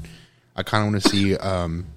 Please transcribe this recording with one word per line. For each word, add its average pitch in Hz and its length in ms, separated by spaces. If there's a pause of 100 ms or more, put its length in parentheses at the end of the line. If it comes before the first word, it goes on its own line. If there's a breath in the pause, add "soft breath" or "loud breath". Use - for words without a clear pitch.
(560 loud breath)
I 98 80
kinda 107 220
wanna 104 160
see, 98 360
um, 90 480 (120)